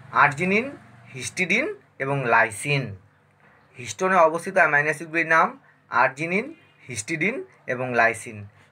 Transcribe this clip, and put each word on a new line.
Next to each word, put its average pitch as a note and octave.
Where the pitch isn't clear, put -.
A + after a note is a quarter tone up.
আর্জিনিন, F3+
হিস্টিডিন F#3+
এবং C#3
লাইসিন। A2+
হিস্টোনে F#3
অবস্থিত E3+
অ্যামাইনো D3+
অ্যাসিডগুলির D#3
নাম E3+
আর্জিনিন, D#3+
হিস্টিডিন E3
এবং B2+
লাইসিন। A2+